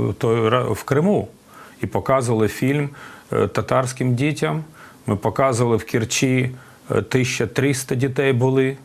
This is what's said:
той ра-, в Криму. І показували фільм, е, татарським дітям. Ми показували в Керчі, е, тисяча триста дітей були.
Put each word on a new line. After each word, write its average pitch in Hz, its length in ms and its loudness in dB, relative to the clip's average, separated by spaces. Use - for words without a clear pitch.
той 113 300 2
ра-, 120 240 2
в - 100 -4
Криму. 151 460 0
І 107 40 -4
показували 113 600 0
фільм, 139 420 -2
е, 107 160 2
татарським 127 640 -2
дітям. 151 500 -2
Ми 104 100 0
показували 117 600 2
в 104 80 -4
Керчі, 127 640 0
е, 104 120 2
тисяча 127 440 0
триста 135 480 -2
дітей 135 380 0
були. 131 520 2